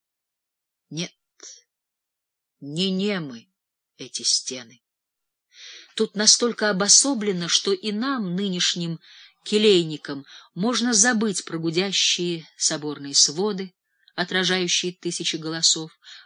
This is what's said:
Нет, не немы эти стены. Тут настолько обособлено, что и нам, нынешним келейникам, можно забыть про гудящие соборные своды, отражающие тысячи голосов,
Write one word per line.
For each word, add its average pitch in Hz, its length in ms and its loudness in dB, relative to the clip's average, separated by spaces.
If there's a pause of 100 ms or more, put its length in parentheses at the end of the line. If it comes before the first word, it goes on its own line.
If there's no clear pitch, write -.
(920)
Нет, 165 200 -8 (1500)
не 160 320 -2
немы 185 580 -4 (480)
эти 127 240 -12
стены. 123 640 -4 (1120)
Тут 220 200 0
настолько 214 540 4
обособлено, 202 760 2
что - 260 2
и 214 180 -2
нам, 214 440 -2
нынешним 175 640 -2 (460)
келейникам, 170 840 2 (260)
можно 233 400 0
забыть 220 500 2
про - 140 -8
гудящие 170 960 -2
соборные 143 600 -4
своды, 190 580 2 (420)
отражающие 180 760 0
тысячи - 420 -6
голосов, 160 560 -2 (340)